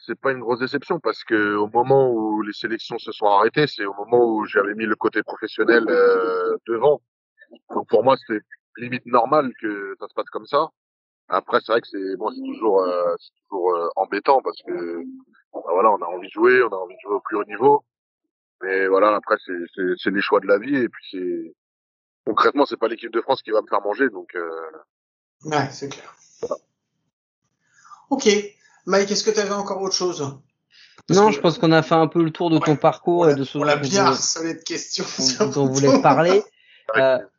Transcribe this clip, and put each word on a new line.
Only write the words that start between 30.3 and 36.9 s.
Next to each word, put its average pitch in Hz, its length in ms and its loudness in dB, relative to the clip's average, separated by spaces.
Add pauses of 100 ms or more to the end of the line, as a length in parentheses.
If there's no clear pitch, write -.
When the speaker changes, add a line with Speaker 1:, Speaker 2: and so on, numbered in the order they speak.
Speaker 2:
Parce 175 120 4
Speaker 3:
Non, 208 80 8
Speaker 2:
que 208 80 2
Speaker 3:
je - 40 -6
pense 160 200 0
qu'on 165 120 4
a 160 120 6
fait 160 120 2
un 160 120 6
peu 170 160 2
le 160 80 -2
tour 170 180 -2
de 160 80 4
ton 151 140 2
Speaker 2:
Ouais. 139 60 2
Speaker 3:
parcours 175 440 2
Speaker 2:
On 170 40 6
Speaker 3:
et 156 40 8
Speaker 2:
l'a, 143 60 6
Speaker 3:
de 135 80 -2
ce 131 140 -8
Speaker 2:
on 147 60 -2
l'a 147 120 2
Speaker 3:
dont 143 120 -2
Speaker 2:
bien 196 180 2
Speaker 3:
on, - 20 4
Speaker 2:
harcelé 160 480 -4
de - 80 -20
questions - 420 -8
Speaker 3:
on, - 160 -10
Speaker 2:
sur 131 280 0
Speaker 3:
dont 139 140 0
on 135 40 2
Speaker 2:
ton 131 60 -2
Speaker 3:
voulait 135 280 4
parler. 156 300 4
Speaker 1:
Avec 202 120 4 (520)